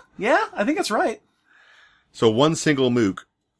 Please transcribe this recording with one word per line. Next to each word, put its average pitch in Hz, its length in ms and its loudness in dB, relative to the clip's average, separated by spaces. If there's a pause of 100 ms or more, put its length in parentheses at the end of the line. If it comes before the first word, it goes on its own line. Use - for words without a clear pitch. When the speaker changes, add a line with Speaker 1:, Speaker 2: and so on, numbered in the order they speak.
(180)
Speaker 1:
yeah, 285 260 0 (100)
I 208 100 -4
think 294 120 -2
that's - 140 -4
right. 240 300 -2 (920)
Speaker 2:
So - 180 0
one 139 280 2
single 135 340 0
mook, 110 360 0 (340)